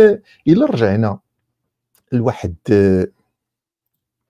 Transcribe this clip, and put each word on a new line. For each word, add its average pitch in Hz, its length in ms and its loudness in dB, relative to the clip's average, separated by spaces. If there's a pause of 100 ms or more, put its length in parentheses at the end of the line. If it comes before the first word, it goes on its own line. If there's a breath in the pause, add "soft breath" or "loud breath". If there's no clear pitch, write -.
(480 soft breath)
إلا 214 180 2
رجعنا 107 520 -2 (960)
لواحد، 113 420 -4 (1800)